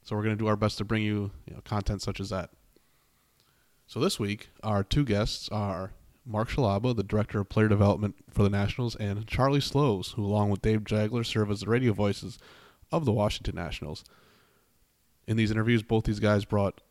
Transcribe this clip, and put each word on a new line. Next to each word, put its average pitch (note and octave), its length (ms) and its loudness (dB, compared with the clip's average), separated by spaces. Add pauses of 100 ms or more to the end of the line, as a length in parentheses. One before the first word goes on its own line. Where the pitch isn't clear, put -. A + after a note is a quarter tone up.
so G#2+ 120 -8
we're G#2 80 -2
gonna A2 120 0
do A2 100 -2
our G#2+ 100 2
best G#2+ 220 0
to G2+ 80 -6
bring G#2+ 160 0
you, G#2 300 -2 (160)
you - 80 -16
know, - 60 -16
content G#2 420 -4
such G2 160 -6
as G2 100 -8
that. F#2 220 -6 (1400)
So - 120 -10
this F3 200 -2
week, G#2 300 -4 (120)
our G2+ 220 0
two D3 200 0
guests G#2+ 460 -2
are G2 440 -4 (300)
Mark A2 260 -4
Shalaba, A#2 460 0
the G#2+ 80 0
Director G#2 360 -2
of G2 100 -2
Player A2 180 4
Development G2+ 480 4 (140)
for A2 140 2
the G2 60 6
Nationals, G2+ 460 -2
and G#2 300 -4
Charlie C3+ 340 2
Slows, C3 520 0
who G#2+ 120 -4
along G#2 280 2
with G2 100 -2
Dave A2 200 2
Jagler G#2+ 440 0
serve G#2+ 240 0
as G#2 120 -4
the G2+ 80 -4
radio A#2+ 240 4
voices G#2 440 -2 (540)
of D#3+ 140 0
the A2 60 4
Washington G#2 440 0
Nationals. D#2+ 480 -8 (1200)
In A2 100 -2
these G#2+ 140 2
interviews, A2 320 2
both A2 220 0
these G#2+ 140 -2
guys G#2 240 4
brought G2+ 480 0